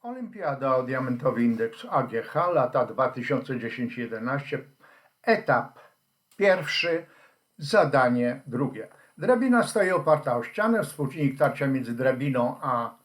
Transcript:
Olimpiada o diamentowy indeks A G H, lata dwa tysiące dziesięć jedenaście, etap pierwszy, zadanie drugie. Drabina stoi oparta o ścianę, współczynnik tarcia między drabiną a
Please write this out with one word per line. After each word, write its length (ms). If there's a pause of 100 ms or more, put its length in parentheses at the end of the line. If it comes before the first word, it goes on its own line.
Olimpiada 720
o 80
diamentowy 600
indeks 460
A 140
G 200
H, 260
lata 360
dwa 240
tysiące 500
dziesięć 380
jedenaście, 640 (640)
etap 580 (580)
pierwszy, 680 (520)
zadanie 920
drugie. 400 (300)
Drabina 460
stoi 280
oparta 460
o 60
ścianę, 400
współczynnik 560
tarcia 280
między 260
drabiną 680
a 440